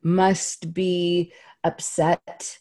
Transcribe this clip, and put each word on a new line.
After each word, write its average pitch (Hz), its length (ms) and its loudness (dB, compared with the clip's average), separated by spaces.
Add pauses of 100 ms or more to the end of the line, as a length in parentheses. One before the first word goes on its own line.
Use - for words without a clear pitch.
must 180 680 0
be 175 600 0 (300)
upset. - 960 -2